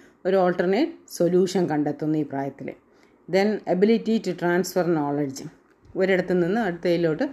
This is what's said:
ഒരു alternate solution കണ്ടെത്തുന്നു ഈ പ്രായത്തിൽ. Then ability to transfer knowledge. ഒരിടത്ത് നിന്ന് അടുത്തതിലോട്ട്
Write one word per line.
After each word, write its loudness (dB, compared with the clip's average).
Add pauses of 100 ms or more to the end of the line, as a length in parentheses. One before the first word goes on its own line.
(260)
ഒരു 2
alternate 2 (260)
solution 2
കണ്ടെത്തുന്നു -2
ഈ 0
പ്രായത്തിൽ. -8 (600)
Then 2 (260)
ability 2
to -4
transfer 0
knowledge. -2 (540)
ഒരിടത്ത് 2
നിന്ന് 0
അടുത്തതിലോട്ട് 0